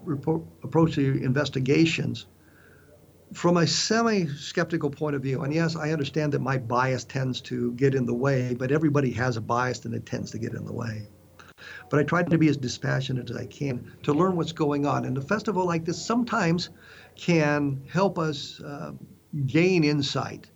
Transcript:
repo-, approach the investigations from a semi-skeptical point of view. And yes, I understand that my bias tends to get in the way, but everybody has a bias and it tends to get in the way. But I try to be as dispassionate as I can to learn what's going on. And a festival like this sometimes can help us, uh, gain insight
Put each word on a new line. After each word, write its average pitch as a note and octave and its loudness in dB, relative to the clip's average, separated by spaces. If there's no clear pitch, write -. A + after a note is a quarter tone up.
repo-, D#3+ -2
approach D#3+ 4
the C3+ 2
investigations C#3 2
from F3 2
a E3 4
semi-skeptical E3+ 0
point C#3+ -4
of C3+ -4
view. C3+ -2
And C#3 -2
yes, E3 2
I D#3 -4
understand D3+ -2
that C#3 0
my C3 0
bias B2 0
tends C3 -4
to A#2+ -4
get C3+ 2
in B2 0
the A#2+ -2
way, B2 0
but B2+ -2
everybody C#3+ 2
has B2 0
a A2+ -4
bias A#2+ -2
and A#2 -6
it A#2 -8
tends - -8
to A2+ -8
get A#2 -6
in G2+ -8
the G#2 -8
way. A2 -8
But C#3+ 4
I D3+ 4
try E3+ 2
to E3+ 4
be D#3 6
as C3+ 4
dispassionate C3 -4
as A#2+ -6
I A#2 -8
can C3+ -6
to D3 2
learn F3+ 2
what's E3 -2
going C#3+ 0
on. B2 0
And B2+ -4
a C3+ -4
festival G3+ 0
like E3+ -2
this - -4
sometimes G#3+ 0
can D3 2
help F#3 0
us, D#3 -6
uh, D3 -12
gain F3 6
insight C#3 -2